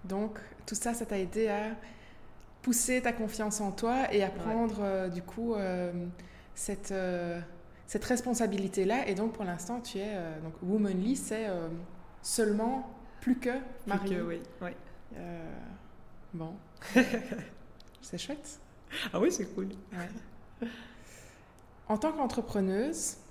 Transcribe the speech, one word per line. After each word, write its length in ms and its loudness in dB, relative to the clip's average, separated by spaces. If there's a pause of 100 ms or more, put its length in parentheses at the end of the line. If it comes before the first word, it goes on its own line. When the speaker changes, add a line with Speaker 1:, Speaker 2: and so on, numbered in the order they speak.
Speaker 1:
Donc, 360 -2 (260)
tout 100 -4
ça, 180 0
ça 120 -2
t'a 120 0
aidé 300 2
à 280 0 (880)
pousser 400 4
ta 120 4
confiance 480 0
en 100 2
toi 420 2
et 100 8
à 40 4
Speaker 2:
Ouais. 80 -2
Speaker 1:
prendre, 460 2
euh, 280 2
du 120 -2
coup, 340 -2
euh, 360 2 (640)
cette, 380 -4
euh, 480 0 (480)
cette 180 0
responsabilité-là. 1040 4
Et 80 2
donc, 180 2
pour 100 -4
l'instant, 380 -2
tu 180 -6
es, 160 -2
euh, 260 -4
donc, 120 -6 (100)
Womanly, 520 4
c'est, 320 -2
euh, 200 0 (540)
seulement 720 4 (300)
plus 160 6
que 140 2
Speaker 2:
Plus 80 0 (280)
Speaker 1:
Marie. 220 2
Speaker 2:
que, 120 2
oui, 180 -2 (220)
oui. 80 -4 (480)
Speaker 1:
Euh, 320 -8 (840)
bon. 200 -6 (400)
Speaker 2:
<laughs> 80 12 (1000)
Speaker 1:
C'est 180 -6
chouette. 400 -8 (540)
Speaker 2:
Ah 60 2
oui, 120 6
c'est 140 0 (100)
cool. 100 -2 (260)
Speaker 1:
Ouais. 760 -8 (1200)
En 100 4
tant 140 4
qu'entrepreneuse 1040 2 (140)